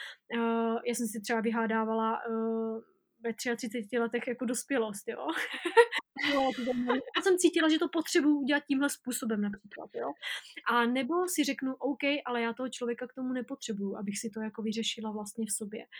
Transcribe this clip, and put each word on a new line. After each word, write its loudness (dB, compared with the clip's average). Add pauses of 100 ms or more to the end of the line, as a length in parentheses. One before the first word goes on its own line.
(360)
Eh, 2 (140)
já 0
jsem -2
si -6
třeba 0
vyhádávala, 0 (140)
eh, -2 (420)
ve -2
třiatřiceti -2
letech 0
jako -4
dospělost, -2
jo. -6
<laughs> -4 (540)
Jo, 4
to -4
zajímavý. 2 (180)
A 2
jsem 6
cítila, 4
že 4
to 0
potřebuju 4
udělat 2
tímhle 2
způsobem -2
například, -6
jo. -4 (580)
A 6
nebo 2
si 0
řeknu: -2
"OK, -2 (260)
ale 0
já 0
toho -4
člověka -4
k -18
tomu -4
nepotřebuju, -4
abych -4
si -6
to -8
jako -6
vyřešila -4
vlastně -6
v -6
sobě." -6 (140)